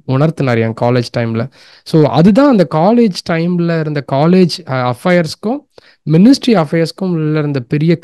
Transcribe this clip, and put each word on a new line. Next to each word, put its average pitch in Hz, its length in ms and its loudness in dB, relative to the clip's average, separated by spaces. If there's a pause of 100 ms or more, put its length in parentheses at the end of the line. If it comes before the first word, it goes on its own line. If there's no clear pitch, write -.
உணர்த்தினார் 131 520 0
என் 113 220 -2
காலேஜ் 123 360 -2
டைம்ல. 113 320 -4 (340)
So 156 240 2
அதுதான் 208 440 4
அந்த 185 240 2
காலேஜ் 202 540 0
டைம்ல 170 500 -2
இருந்த 151 320 -6
காலேஜ், 165 600 0
அ, 123 240 -4
அஃபேர்ஸ்க்கும் 180 640 -4 (520)
மினிஸ்ட்ரி 233 400 4
அஃபேர்ஸ்க்கும் 170 580 -2
உள்ள 156 300 -2
இருந்த 147 200 -4
பெரிய 156 440 -2